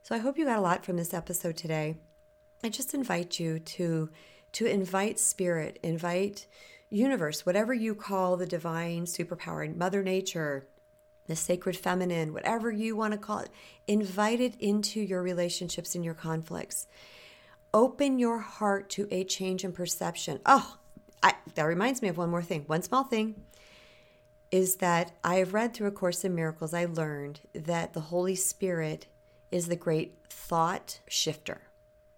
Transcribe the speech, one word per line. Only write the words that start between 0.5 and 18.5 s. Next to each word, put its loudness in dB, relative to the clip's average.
a 4
lot 2
from -2
this -2
episode -4
today. -2
I -2
just -4
invite -2
you -2
to, -2
to 0
invite 0
spirit, 0
invite -2
universe, 2
whatever 4
you 0
call 0
the -2
divine -2
superpower, -6
Mother 2
Nature, -2
the -2
sacred 0
feminine, 0
whatever 0
you -2
wanna 0
call -4
it, -8
invite 2
it 2
into 2
your 0
relationships -2
and -2
your -4
conflicts. -6
Open 6
your 4
heart 0